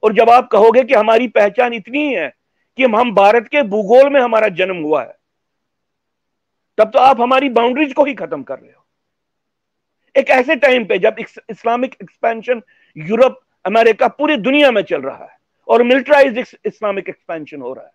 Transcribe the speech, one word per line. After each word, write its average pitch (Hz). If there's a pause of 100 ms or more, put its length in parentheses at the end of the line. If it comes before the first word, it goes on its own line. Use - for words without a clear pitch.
और 220
जब 226
आप 247
कहोगे 226
कि 240
हमारी 226
पहचान 220
इतनी 240
ही 269
है 160 (440)
कि 262
हम, 233
हम 233
भारत 214
के 294
भूगोल 214
में 277
हमारा 226
जन्म 185
हुआ 151
है, - (1600)
तब 214
तो 269
आप 254
हमारी 262
boundaries 254
को 294
ही 285
खत्म 160
कर 127
रहे -
हो। - (1300)
एक 277
ऐसे 277
time 254
पे 196
जब 208
इस-, - (100)
Islamic 240
expansion 226 (360)
Europe, 226 (260)
America, 226
पूरी 294
दुनिया 262
में 214
चल 165
रहा 135
है - (300)
और 233
militarized 262
इस-, - (100)
Islamic 196
expansion 156
हो 123
रहा 117
है -